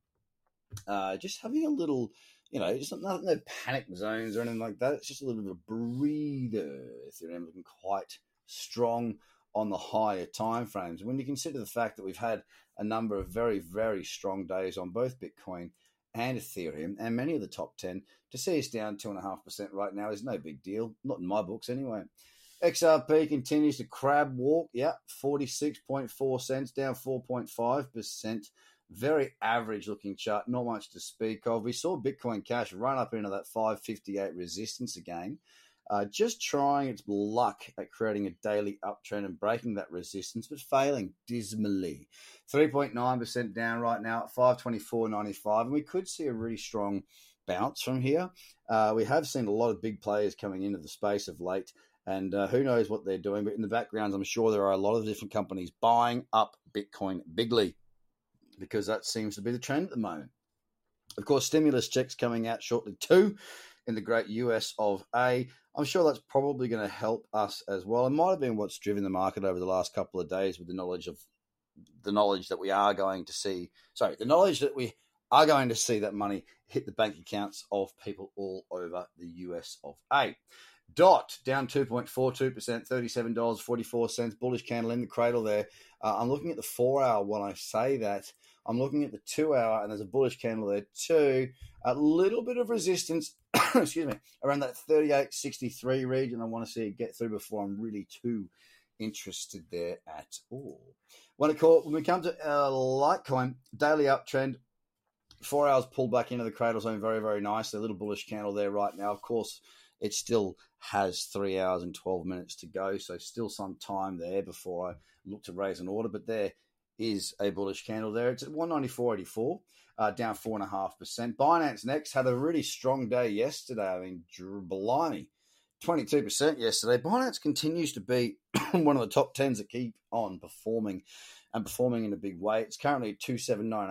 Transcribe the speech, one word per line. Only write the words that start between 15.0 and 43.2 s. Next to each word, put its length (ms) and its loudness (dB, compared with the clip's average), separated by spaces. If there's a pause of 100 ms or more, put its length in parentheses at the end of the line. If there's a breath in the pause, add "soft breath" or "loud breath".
Bitcoin 520 -12 (440)
and 240 -2
Ethereum, 640 -6
and 160 -2
many 180 0
of 60 -2
the 80 -8
top 300 -10
ten, 240 -8 (280 soft breath)
to 80 -12
see 200 0
us 100 -2
down 300 -6
two 100 -10
and 100 -8
a 40 -10
half 200 -8
percent 300 -12
right 200 -4
now 180 -6
is 120 -6
no 140 -6
big 260 -12
deal. 400 -6
Not 160 -6
in 80 -8
my 140 0
books 300 -8
anyway. 320 -6 (600 soft breath)
X 220 4
R 160 8
P 260 4
continues 520 2
to 60 -8
crab 520 2
walk. 380 2
Yeah, 180 0 (140)
forty-six 840 -2
point 220 -4
four 280 0
cents, 320 -4
down 240 -2
four 280 -4
point 260 -4
five 440 -2
percent. 540 -6 (440 soft breath)
Very 520 0
average 460 0
looking 280 -8
chart, 320 -2
not 160 -2
much 280 -6
to 80 -18
speak 460 -6
of. 160 0
We 100 -2
saw 280 -2
Bitcoin 440 -4
Cash 280 -2
run 240 -2
up 160 -2
into 180 -4
that 180 -6
five 340 -2
fifty-eight 520 -6
resistance 600 -10
again, 420 -10 (520 soft breath)
uh, 160 2
just 340 -2
trying 480 2
its 180 -8
luck 580 0 (140)
at 120 -10
creating 360 -2
a 40 -4 (120)
daily 400 0
uptrend 440 -6
and 120 -10
breaking 360 0
that 180 -6
resistance, 540 -8
but 120 -12
failing 540 0 (140)
dismally. 840 -4 (420 loud breath)
Three 180 6
point 260 0
nine 240 0
percent 340 -4